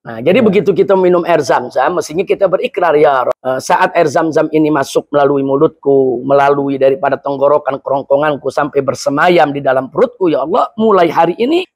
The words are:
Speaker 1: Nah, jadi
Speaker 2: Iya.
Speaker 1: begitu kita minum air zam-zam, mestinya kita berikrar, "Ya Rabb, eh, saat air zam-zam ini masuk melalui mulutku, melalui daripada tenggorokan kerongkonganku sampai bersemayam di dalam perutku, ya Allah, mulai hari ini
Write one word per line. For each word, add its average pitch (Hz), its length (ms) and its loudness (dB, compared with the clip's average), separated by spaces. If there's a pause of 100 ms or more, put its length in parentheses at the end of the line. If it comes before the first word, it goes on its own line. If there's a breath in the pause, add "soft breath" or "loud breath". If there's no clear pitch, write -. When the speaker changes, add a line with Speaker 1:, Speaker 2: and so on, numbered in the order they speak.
Speaker 1:
Nah, - 160 -14
jadi 160 240 2
Speaker 2:
Iya. 226 80 2
Speaker 1:
begitu 196 240 0
kita 190 240 2
minum 180 260 2
air 160 220 0
zam-zam, 131 480 -2
mestinya 165 320 -4
kita 185 240 0
berikrar, 175 480 0
"Ya 147 240 4
Rabb, 120 160 -2
eh, 131 240 -4
saat 185 320 0
air 165 160 2
zam-zam 160 400 0
ini 156 240 0
masuk 151 340 -2
melalui 143 380 0
mulutku, 135 800 0
melalui 139 560 0
daripada 135 400 0
tenggorokan 139 580 -2
kerongkonganku 139 720 -2
sampai 139 320 -4
bersemayam 147 720 0
di 143 80 -6
dalam 131 320 -2
perutku, 185 400 -2
ya 135 80 -2
Allah, 175 340 -2
mulai 214 320 2
hari 170 300 0
ini 320 400 -2